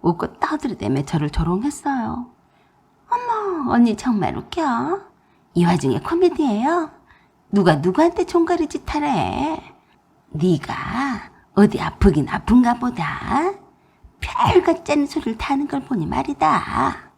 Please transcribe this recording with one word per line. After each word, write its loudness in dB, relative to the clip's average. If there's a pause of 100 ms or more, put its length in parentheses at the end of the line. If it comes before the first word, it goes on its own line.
웃고 -2
떠들이대며 -2
저를 -2
조롱했어요. -4 (800)
"어머, -2
언니 4
정말 -2
웃겨. -4 (540)
이 4
와중에 2
코미디예요? 0 (640)
누가 4
누구한테 2
종가리 0
짓 -8 (120)
하래? -2 (680)
네가 0 (800)
어디 4
아프긴 2
아픈가 4
보다. -4 (680)
별같지 0
않은 2
소리를 -4
타는 -2
걸 -6
보니 -2
말이다." 0 (240)